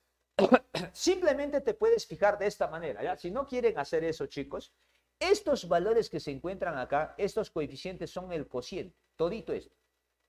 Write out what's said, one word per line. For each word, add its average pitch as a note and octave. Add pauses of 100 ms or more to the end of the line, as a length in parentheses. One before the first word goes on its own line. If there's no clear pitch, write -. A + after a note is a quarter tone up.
(380)
<coughs> F#3+
Simplemente C#4+
te A3
puedes -
fijar G3+
de G3
esta F#3+
manera, D3+
¿ya? F3+
Si F3
no B3+
quieren A#3
hacer D#3
eso, D#3+
chicos, - (460)
estos E4
valores F#3+
que E3
se C#3+
encuentran E3+
acá, C#3+
estos G3+
coeficientes D#3+
son F#3
el D3
cociente, B2 (180)
todito F3
esto. - (540)